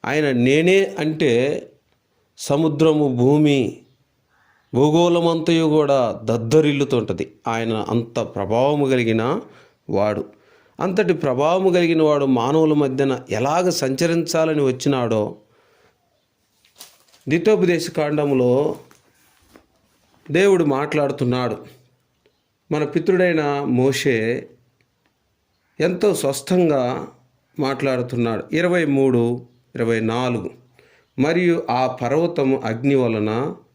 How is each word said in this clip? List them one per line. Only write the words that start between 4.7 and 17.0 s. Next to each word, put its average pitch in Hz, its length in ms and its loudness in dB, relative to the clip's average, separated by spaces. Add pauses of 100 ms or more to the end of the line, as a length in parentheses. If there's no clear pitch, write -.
భూగోళమంతయు 165 920 2
కూడా 139 600 2
దద్దరిల్లుతుంటది. 117 1080 0 (160)
ఆయన 113 240 -2
అంత 113 460 -4
ప్రభావము 120 680 -2
కలిగిన 123 540 0 (500)
వాడు. 101 340 -2 (560)
అంతటి 185 340 0
ప్రభావము 151 560 0
కలిగిన 165 320 2
వాడు 147 220 2
మానవుల 139 480 2
మధ్యన 135 480 0 (100)
ఎలాగ 147 380 0
సంచరించాలని 160 960 -2
వచ్చినాడో 123 760 0 (1900)